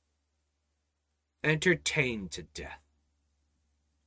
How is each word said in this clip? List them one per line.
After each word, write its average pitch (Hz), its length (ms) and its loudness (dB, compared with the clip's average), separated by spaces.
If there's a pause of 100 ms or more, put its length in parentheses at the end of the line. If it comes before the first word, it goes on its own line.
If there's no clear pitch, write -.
(1400)
Entertained 143 880 2
to 85 120 -10
death. - 380 -14 (1200)